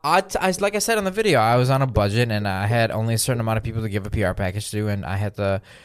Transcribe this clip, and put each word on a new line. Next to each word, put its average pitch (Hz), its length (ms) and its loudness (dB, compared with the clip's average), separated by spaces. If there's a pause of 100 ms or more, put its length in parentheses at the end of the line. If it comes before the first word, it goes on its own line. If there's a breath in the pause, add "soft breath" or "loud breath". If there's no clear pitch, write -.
I 165 180 6
t-, 190 180 -6
I, 185 180 2
like 202 160 0
I 208 60 0
said 226 180 0
on 202 60 -2
the 190 80 -2
video, 185 260 2
I 113 160 4
was 127 160 4
on 135 120 2
a 135 40 2
budget, 110 460 2
and 104 160 -2
I 95 180 -2
had 117 240 2
only 113 240 -2
a 110 40 0
certain 120 220 -2
amount 113 180 0
of 104 40 -4
people 113 200 -6
to 110 60 -4
give 98 160 -4
a 101 60 -6
P 107 140 0
R 92 100 0
package 101 380 -4
to, 107 160 -2
and 101 160 -2
I 95 120 -4
had 101 200 -4
to, 98 260 0 (220 loud breath)